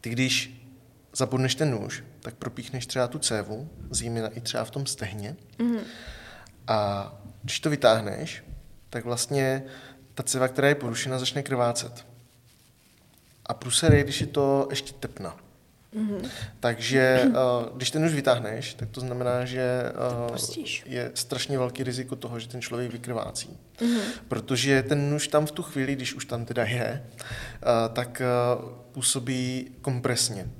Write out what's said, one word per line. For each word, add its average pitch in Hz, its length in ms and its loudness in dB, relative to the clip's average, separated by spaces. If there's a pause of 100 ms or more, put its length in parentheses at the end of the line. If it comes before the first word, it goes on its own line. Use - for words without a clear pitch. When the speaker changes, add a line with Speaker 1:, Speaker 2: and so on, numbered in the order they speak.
Speaker 1:
ty, 117 80 -8
když 127 520 0 (540)
zabodneš 131 400 2
ten 151 160 4
nůž, 104 320 -4 (180)
tak 113 140 -10
propíchneš 120 500 -8
třeba 123 220 0
tu 151 120 -6
cévu, 107 500 -2 (200)
zejména 117 380 -2
i 120 140 -8
třeba 117 220 -2
v - 80 -6
tom 139 140 -4
stehně. 107 500 -6 (240)
Speaker 2:
Mhm. 233 200 2 (880)
Speaker 1:
A 101 440 0 (320)
když - 160 -4
to 160 100 0
vytáhneš, 113 720 4 (460)
tak 117 160 -6
vlastně 135 580 0 (500)
ta 131 100 -6
céva, 131 240 2
která 139 200 4
je 143 80 8
porušena, 127 440 -2
začne 131 240 -2
krvácet. 120 640 0 (1400)
A - 80 -4
průser 147 400 6
je, 143 100 10
když 139 180 -2
je - 60 0
to 139 420 4
ještě - 240 -6
tepna. - 440 -8 (540)
Speaker 2:
Mhm. 214 260 -2 (420)
Speaker 1:
Takže, 127 680 4
eh, 131 40 10 (460)
když 127 160 -2
ten 156 100 2
nůž 160 120 4
vytáhneš, 120 600 0
tak 107 160 -8
to 127 120 -10
znamená, 123 440 0
že, 127 160 -4 (280)
eh, - 20 -6 (360)
Speaker 2:
To 120 60 -4
pustíš. - 520 -6
Speaker 1:
je 123 280 -4
strašně 139 440 -2
velký 127 260 0
riziko 127 320 -4
toho, 117 240 -8
že 113 80 -10
ten 123 140 -10
člověk 120 300 -4
vykrvácí. 117 680 -6 (240)
Speaker 2:
Mhm. 240 180 4 (280)
Speaker 1:
Protože 131 560 4
ten 143 260 2
nůž 147 180 0
tam 151 180 4
v 156 60 -6
tu 165 120 -6
chvíli, 135 320 -2
když 127 180 -4
už - 120 -8
tam 117 200 -4
teda 117 180 0
je, 117 400 0 (520)
eh, - 40 -16 (340)
tak, 123 280 -4
eh, 127 40 0 (680)
působí 127 800 -2 (100)
kompresně. 120 680 0 (120)